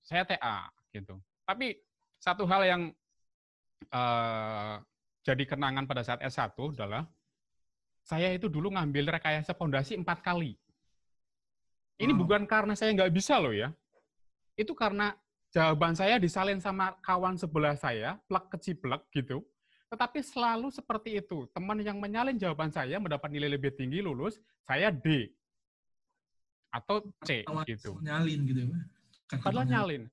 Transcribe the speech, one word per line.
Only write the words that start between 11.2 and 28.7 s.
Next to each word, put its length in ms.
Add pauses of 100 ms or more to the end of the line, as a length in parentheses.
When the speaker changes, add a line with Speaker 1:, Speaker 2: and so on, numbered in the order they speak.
Speaker 1:
Ini 100
Speaker 2:
Wow. 140
Speaker 1:
bukan 240
karena 260
saya 220
nggak 160
bisa 260
loh 160
ya. 160 (840)
Itu 180
karena 400 (380)
jawaban 420
saya 240
disalin 400
sama 460
kawan 340
sebelah 380
saya, 500
plek 300
keciplek 480 (100)
gitu. 300 (480)
Tetapi 320
selalu 500
seperti 480
itu. 300
Teman 320
yang 160
menyalin 340
jawaban 380
saya 260
mendapat 320
nilai 240
lebih 220
tinggi, 260
lulus, 380 (240)
saya 260
D. 400 (1400)
Atau 500
C 240
Speaker 2:
Kawan 220
Speaker 1:
gitu. 320
Speaker 2:
nyalin 480
gitu 160
ya, 60